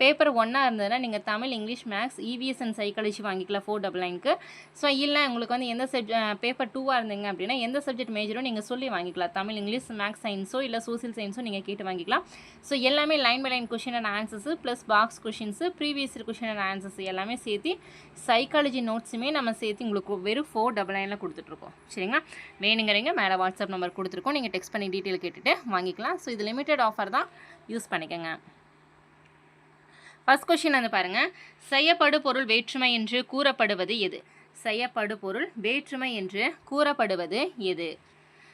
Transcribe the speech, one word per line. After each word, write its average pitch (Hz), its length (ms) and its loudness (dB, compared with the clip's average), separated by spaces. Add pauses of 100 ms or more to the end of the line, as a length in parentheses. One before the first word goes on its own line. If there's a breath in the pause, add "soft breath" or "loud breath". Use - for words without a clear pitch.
பேப்பர் 294 300 6 (100)
ஒன்னா 240 260 4
இருந்ததுன்னா, 220 380 0
நீங்க 220 140 -2 (100)
தமிழ், 233 300 -2
இங்கிலீஷ், 220 240 -6 (100)
மேத்ஸ், 226 260 -4 (120)
இ - 100 -4
வி 262 120 -2
எஸ் - 120 -6
and 220 160 -2
சைக்காலஜி 208 480 -2
வாங்கிக்கலாம், 190 380 -2
ஃபோர் 208 180 0
டபுள் 185 200 -2
நைனுக்கு. 180 300 2 (460 loud breath)
So, 294 60 2 (180)
இல்ல, 285 120 4 (140)
உங்களுக்கு 233 260 0
வந்து 254 180 -2
எந்த 254 180 -2
சப்-, 226 260 -2
அஹ், 214 260 0
பேப்பர் 254 300 -2
டூவா 262 240 0
இருந்தீங்க 208 340 -4
அப்படின்னா, 190 240 -2 (120)
எந்த 277 180 -2
சப்ஜெக்ட் 240 320 -4
மேஜரோ 214 300 -2
நீங்க 214 200 -4
சொல்லி 254 280 -4
வாங்கிக்கலாம். 175 420 -2
தமிழ், 208 240 -4
இங்கிலீஷ், 226 260 -4 (140)
மேத்ஸ், 208 240 -4
சயின்ஸோ 196 420 -4
இல்ல 226 100 -2 (100)
சோஷியல் 233 300 -6
சயின்ஸோ 214 300 -6
நீங்க 196 220 -4
கேட்டு 202 180 -6
வாங்கிக்கலாம். 190 360 0 (440 loud breath)
So, 285 60 0 (160)
எல்லாமே 294 340 4
line 247 220 4
by 254 80 0
line 240 180 -4
question 240 280 -4
and 214 180 -2
answers, 214 280 -6 (160)
plus 240 180 -4 (120)
box 214 320 4
questions, 214 340 -6 (220)
previous 285 340 -2
year 226 140 -10
question 226 240 -4
and 208 160 -2
answers 190 280 -6 (160)
எல்லாமே 202 240 -2 (100)
சேர்த்து, 214 260 -2 (560 loud breath)
சைக்காலஜி 262 520 4 (100)
நோட்ஸுமே 233 380 -4 (100)
நம்ம 240 100 0 (120)
சேர்த்து 214 240 -4
உங்களுக்கு 202 300 -2 (100)
வெறும் 226 260 0
ஃபோர் 233 260 2
டபுள் 196 200 -2
நைனில் 196 240 -4
கொடுத்துட்ருக்கோம், 156 520 -10 (200)
சரிங்களா? 214 260 0 (440 loud breath)
வேணுங்கிறவங்க 214 560 4
மேலே 190 220 4
WhatsApp 185 320 0
நம்பர் 180 240 -2
கொடுத்துருக்கோம், 190 400 -2
நீங்க 247 180 -2
டெக்ஸ்ட் - 180 -6
பண்ணி 202 200 -2
டீட்டெயில் 190 300 -2
கேட்டுட்டு 180 280 0 (220)
வாங்கிக்கலாம். 190 500 -2
So, - 120 -8
இது 208 140 -4
லிமிட்டட் 277 380 0
ஆஃபர் 208 280 -2
தான், 302 120 0 (460 loud breath)
யூஸ் 233 200 -6
பண்ணிக்கோங்க. 165 380 -4 (1900 loud breath)
ஃபர்ஸ்ட் - 240 6
கொஸ்டின் 320 300 6
வந்து 233 180 0
பாருங்க, 185 240 2 (500 loud breath)
செய்யப்படு 302 560 6
பொருள் 254 260 2
வேற்றுமை 247 460 2
என்று 226 220 0 (120)
கூறப்படுவது 226 640 2 (120)
எது? - 120 -10 (440 loud breath)
செய்யப்படு 220 580 -2
பொருள் 208 260 -4 (180)
வேற்றுமை 262 440 -2 (100)
என்று 196 240 -2 (260)
கூறப்படுவது 220 720 2 (320)
எது? 165 160 -4 (640 loud breath)